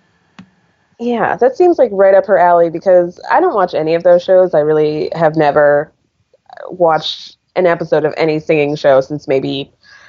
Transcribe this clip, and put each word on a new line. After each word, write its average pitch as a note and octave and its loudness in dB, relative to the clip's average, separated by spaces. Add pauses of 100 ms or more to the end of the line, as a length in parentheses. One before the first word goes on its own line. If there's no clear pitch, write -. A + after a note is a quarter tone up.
(1000)
yeah, A#3 -2
that B3+ 0
seems, F4 2
like, B3 2
right G3 2
up F#3+ 2
her G3 2
alley E3+ 2
because F3 0 (120)
I C4 2
don't E4+ 0
watch F#3 -2
any D#3 -2
of E3+ -4
those F3 4
shows. F#3 2
I D#3+ 2
really D3+ -2
have D#3+ 0
never D3 2 (760)
watched E3 -4 (180)
an F3+ -2
episode E3 -2
of D3+ -2
any D#3 -2
singing D3+ -2
show C3+ 2
since D3 -10
maybe C#3 -4 (380)